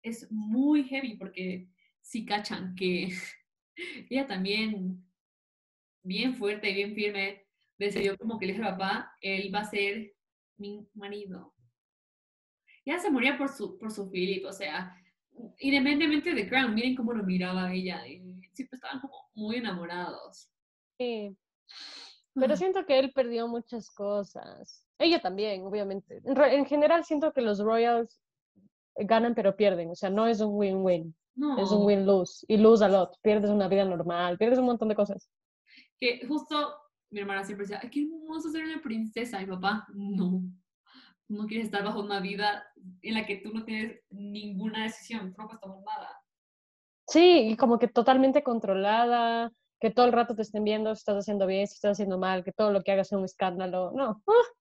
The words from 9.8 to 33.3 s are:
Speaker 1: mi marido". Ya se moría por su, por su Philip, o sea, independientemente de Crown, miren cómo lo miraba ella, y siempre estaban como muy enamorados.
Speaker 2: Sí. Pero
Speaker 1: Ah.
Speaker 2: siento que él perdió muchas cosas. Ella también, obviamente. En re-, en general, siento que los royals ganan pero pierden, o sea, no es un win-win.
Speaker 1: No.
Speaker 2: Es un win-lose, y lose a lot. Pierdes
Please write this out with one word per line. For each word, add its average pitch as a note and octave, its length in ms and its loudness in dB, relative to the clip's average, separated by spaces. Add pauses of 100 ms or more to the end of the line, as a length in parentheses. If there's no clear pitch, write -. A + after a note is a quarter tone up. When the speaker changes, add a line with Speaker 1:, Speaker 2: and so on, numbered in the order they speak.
Speaker 1:
mi G#3 380 -14
marido". G3+ 580 -14 (1300)
Ya E4+ 140 -4
se E4 120 0
moría C4 260 2
por C#4 120 -2
su, - 280 -10
por A3 140 -10
su G3 180 -8
Philip, F#3 360 -2
o - 80 -10
sea, D#3 420 -8 (640)
independientemente D4 760 2
de G3+ 140 -2
Crown, B3 260 0
miren B3+ 220 0
cómo A#3+ 180 -2
lo G#3 100 -4
miraba F#3 500 -2
ella, F#3 340 -6
y E3+ 140 -16 (320)
siempre B3+ 240 -14
estaban C4 240 -12
como - 340 -18
muy G#3+ 220 -6
enamorados. F3+ 920 -8 (480)
Speaker 2:
Sí. A3 380 -6 (1000)
Pero C4 200 2
Speaker 1:
Ah. C#4+ 40 2
Speaker 2:
siento F#4+ 280 0
que C4+ 120 4
él C4+ 160 2
perdió A#3 340 -2
muchas A#3 440 -8
cosas. - 920 -8 (120)
Ella E4 220 6
también, F#3+ 440 -4
obviamente. G3 600 -6
En C4+ 120 0
re-, C4 200 6
en C#4 100 4
general, D4+ 380 4
siento D#4 300 0
que C4 80 0
los G#3 180 0
royals A#3 600 2 (760)
ganan A3 400 2
pero G3 200 2
pierden, F3+ 360 2
o F3+ 40 -8
sea, G3 140 -4
no G#3+ 180 2
es A3+ 140 2
un G#3 140 0
win-win. F#3 600 0 (200)
Speaker 1:
No. C4 260 0
Speaker 2:
Es G3 100 0
un G#3 140 6
win-lose, G3 600 4
y G#3+ 100 4
lose A3 280 10
a - 20 6
lot. F#3 340 4
Pierdes G#3 300 4